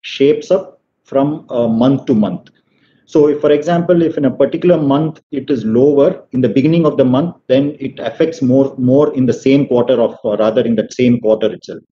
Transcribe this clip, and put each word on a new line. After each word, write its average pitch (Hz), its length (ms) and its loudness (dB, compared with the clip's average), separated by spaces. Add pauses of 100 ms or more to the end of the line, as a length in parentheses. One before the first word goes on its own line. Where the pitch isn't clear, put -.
shapes - 500 0
up - 300 -4 (220)
from, 147 460 -4
uh, 120 180 -2
month 127 380 0
to 131 100 0
month. 95 340 -4 (560)
So 147 220 2
if, 147 140 0
for 147 100 2
example, 170 500 0
if 160 160 -2
in 147 80 -2
a 127 60 0
particular 160 460 0
month 151 440 -2 (100)
it 135 180 -10
is 117 160 -2
lower 139 680 2
in 127 100 -2
the 120 80 2
beginning 156 360 2
of 135 120 0
the 131 80 2
month, 139 300 0 (120)
then 143 320 0
it 135 200 -10
affects 156 420 -4
more, 135 360 2
more 135 360 2
in 131 120 0
the 120 80 0
same 135 340 2
quarter 120 340 0
of, 110 220 -2
or 104 140 -4
rather 110 240 0
in 113 140 0
the 110 160 -2
same 123 280 0
quarter 110 320 0
itself. 87 300 -16 (100)